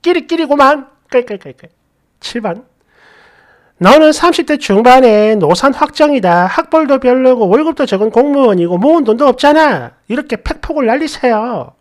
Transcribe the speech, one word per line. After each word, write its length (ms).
끼리끼리구만. 840
깔깔깔깔. 600
칠 220
번. 240
너는 340
삼십 340
대 120
중반에 800
노산 380
확정이다. 720
학벌도 540
별로고 500
월급도 380
적은 240
공무원이고 640
모은 260
돈도 240
없잖아. 680
이렇게 360
팩폭을 420
날리세요. 960